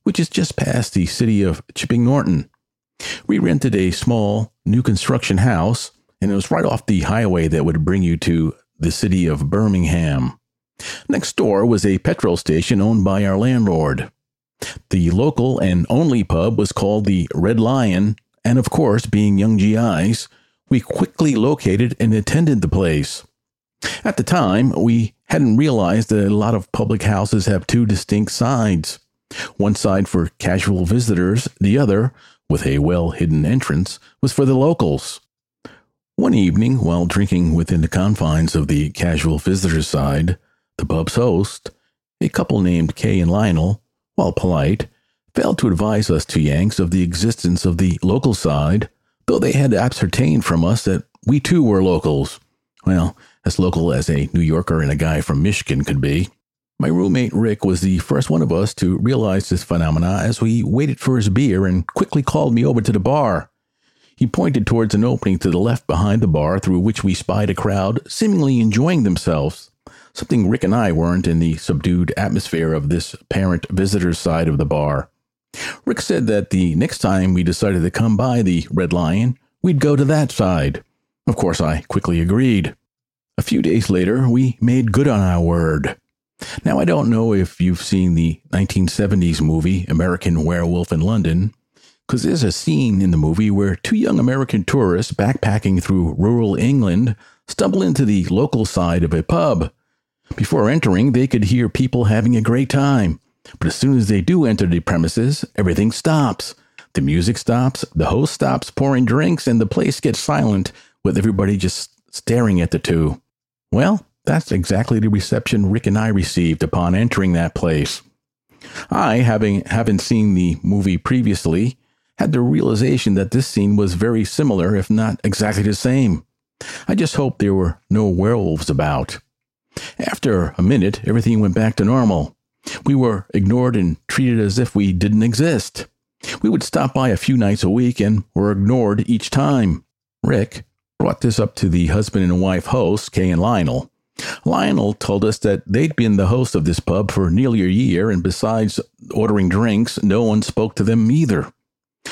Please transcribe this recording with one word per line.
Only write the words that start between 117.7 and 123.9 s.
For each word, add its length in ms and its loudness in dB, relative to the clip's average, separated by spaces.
I, 280 0
having, 500 2
haven't 340 0
seen 320 2
the 300 0
movie 340 0
previously, 800 -2
had 140 0
the 100 0
realization 720 0
that 160 0
this 160 0
scene 300 0
was 180 0